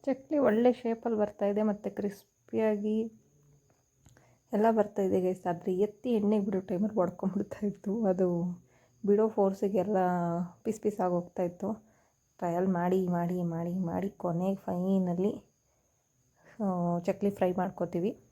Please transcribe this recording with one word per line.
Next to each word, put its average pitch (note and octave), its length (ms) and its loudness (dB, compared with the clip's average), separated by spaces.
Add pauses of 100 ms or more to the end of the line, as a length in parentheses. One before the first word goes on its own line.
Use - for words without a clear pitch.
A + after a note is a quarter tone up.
ಚಕ್ಲಿ C4+ 300 -2
ಒಳ್ಳೆ A#3+ 360 4
ಶೇಪಲ್ಲಿ A3+ 460 -2
ಬರ್ತಾ G#3 260 0
ಇದೆ, G3+ 160 2
ಮತ್ತು G#3 340 -2
ಕ್ರಿಸ್ಪಿಯಾಗಿ G#3+ 1160 -2 (1400)
ಎಲ್ಲ G#3+ 180 4
ಬರ್ತಾ G#3 300 2
ಇದೆ F#3+ 200 2
ಗೈಸ್. F#3 260 -2
ಆದ್ರೆ F3+ 300 -2
ಎತ್ತಿ G#3 360 0
ಎಣ್ಣೆಗೆ G3+ 320 2
ಬಿಡೋ F#3+ 140 -2
ಟೈಮಲ್ಲಿ G#3 400 -2
ಒಡ್ಕೊಂಡ್ಬಿಡ್ತಾ F#3+ 680 -2
ಇತ್ತು. G#3 380 -4
ಅದು F3+ 380 2 (600)
ಬಿಡೋ G#3 220 4
ಫೋರ್ಸಿಗೆ G3 500 0
ಎಲ್ಲ F3+ 200 0 (680)
ಪೀಸ್ A3 180 -4
ಪೀಸ್ G#3 180 -2
ಆಗೋಗ್ತಾ F3+ 440 -2
ಇತ್ತು. F3+ 300 -4 (640)
ಟ್ರಯಲ್ F3 300 0
ಮಾಡಿ, F3+ 400 2
ಮಾಡಿ, F3 360 -2
ಮಾಡಿ, E3+ 360 -4
ಮಾಡಿ F#3 300 -2
ಕೊನೆಗೆ F3+ 440 -2
finally, F#3 920 0 (1200)
ಆ, F3 360 0
ಚಕ್ಲಿ G3 300 0
ಫ್ರೈ F#3 240 2
ಮಾಡ್ಕೋತೀವಿ. F3+ 680 -2 (120)